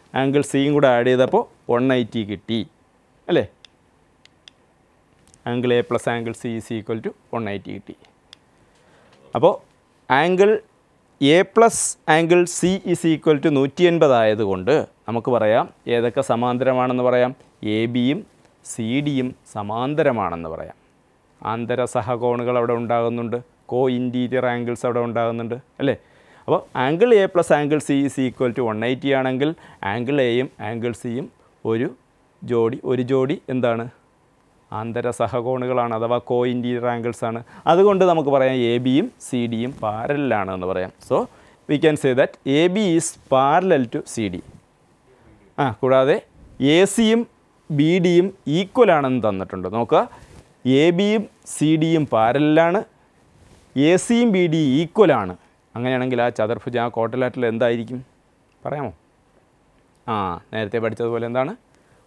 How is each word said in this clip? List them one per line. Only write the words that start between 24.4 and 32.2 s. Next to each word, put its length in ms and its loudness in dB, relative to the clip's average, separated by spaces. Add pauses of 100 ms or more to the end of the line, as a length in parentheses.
angles 340 -6
അവിടെ 200 -2
ഉണ്ടാകുന്നുണ്ട് 480 -4 (240)
അല്ലേ? 160 0 (500)
അപ്പോൾ 140 0 (240)
angle 380 2
A 20 2 (100)
plus 160 0 (100)
angle 280 0
C 100 0 (100)
is 180 -6
equal 320 -4
to 120 -2
one 200 -4
eighty 200 -4 (100)
ആണെങ്കിൽ 300 -2 (440)
ആംഗിൾ 240 -2 (100)
എയും 220 0 (180)
ആംഗിൾ 340 -6
സിയും 240 -6 (460)
ഒരു 160 0 (640)